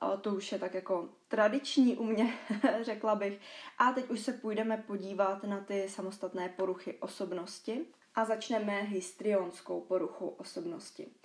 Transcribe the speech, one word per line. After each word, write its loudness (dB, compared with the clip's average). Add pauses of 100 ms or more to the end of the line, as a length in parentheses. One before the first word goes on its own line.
A 0
to -2
už -4
je -2
tak -4
jako -2 (200)
tradiční 6
u -2
mě, 4 (240)
<laughs> 4
řekla 2
bych. -2 (380)
A 6
teď -2
už -2
se -2
půjdeme 0
podívat 0
na -2
ty -2
samostatné -4
poruchy -2
osobnosti. -6 (280)
A 4
začneme 0
histrionskou 0
poruchou -2
osobnosti. -10 (160)